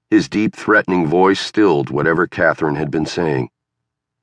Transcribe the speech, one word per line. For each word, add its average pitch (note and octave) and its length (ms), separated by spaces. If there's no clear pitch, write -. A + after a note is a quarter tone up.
His G2+ 200
deep, G#2 280
threatening F#2 500
voice F#2 340
stilled D#2 500
whatever D#2+ 360
Catherine D#2 500
had D2+ 140
been D2+ 160
saying. D2 440